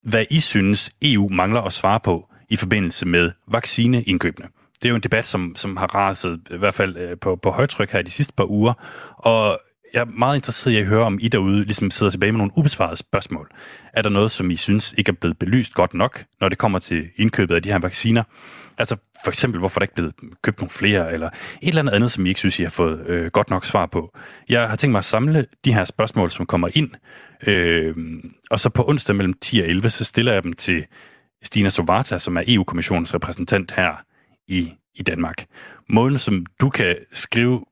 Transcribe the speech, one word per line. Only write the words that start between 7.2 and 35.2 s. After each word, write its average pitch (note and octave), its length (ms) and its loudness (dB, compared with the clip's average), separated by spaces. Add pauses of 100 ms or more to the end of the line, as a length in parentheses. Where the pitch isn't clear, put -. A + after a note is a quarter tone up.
på F#2 140 0
højtryk G#2 400 -2
her F#2+ 120 0
de F2 80 -8
sidste - 260 -4
par F#2+ 140 0
uger, G#2+ 220 2 (440)
og A2 440 2 (340)
jeg A#2+ 60 2
er A#2+ 40 0
meget B2 320 0
interesseret - 380 0
i - 20 4
at G#2 100 2
høre, G#2+ 180 4
om G2 160 0
I A2+ 80 -2
derude G2+ 360 2
ligesom G2+ 260 -2
sidder G2+ 200 2
tilbage G2 220 2
med A2+ 60 0
nogle G2+ 180 0
ubesvarede F#2+ 400 0
spørgsmål. - 540 -6 (420)
Er A2+ 100 0
der G#2 80 2
noget, G#2 200 4
som F#2 200 -2
I F2 60 0
synes - 420 0
ikke G2+ 100 0
er F2 120 -2
blevet E2+ 180 -2
belyst G#2+ 360 0
godt F2+ 200 2
nok, G#2 300 -2 (160)
når G2 80 2
det G#2 100 -2
kommer G2 200 0
til E2+ 380 -4
indkøbet G2+ 380 2
af E2 80 2
de G2+ 100 -4
her F#2+ 60 0
vacciner? A2+ 440 0 (560)
Altså, A#2 180 -2 (280)
for F#2 60 -2
eksempel, G#2 280 0
hvorfor F#2 220 -2
der G2 40 2
ikke - 80 -6
er - 20 -20
blevet E2 200 -4 (280)
købt - 180 -2
nogle F2+ 100 -6
flere, G2 420 0
eller D#2+ 140 -6 (360)
et C3+ 60 0
eller D#3+ 140 4
andet C3 100 0
andet, A#2 200 4
som F#2 140 0
I - 20 2
ikke F#2+ 100 0
synes, - 200 0
I F2 40 -2
har E2 80 -2
fået, D#2+ 360 -2
øh, F2 240 -2
godt G#2 200 0
nok F#2 160 -2
svar F#2 200 0
på. - 300 -6 (320)
Jeg A#2+ 200 2
har G#2+ 80 -4
tænkt C#3 160 2
mig G#2 60 4
at G2 60 -2
samle C#3 420 2 (180)
de A#2+ 100 4
her G2 100 4
spørgsmål, - 460 0
som - 160 -6
kommer F2 280 0
ind, D#3 160 0 (560)
øh, E2+ 500 2 (540)
og A2+ 100 0
så A#2+ 100 0
på - 180 0
onsdag G#2+ 280 0
mellem F#2+ 180 0
ti - 260 0
og E2+ 60 0
elleve, F#2+ 240 0
så - 140 -6
stiller A#2 280 0
jeg G2 100 2
dem F2 100 -6
til E2+ 340 -2 (560)
Stina G2+ 260 2
Sovarta, A#2 500 0
som F2 180 -4
er E2 100 -2
E A#2 120 4
U-kommissionens E2+ 560 -2
repræsentant F2 580 -4
her E2 320 -2 (440)
i, F2 240 -2 (220)
i - 80 -14
Danmark. E2+ 440 -6 (420)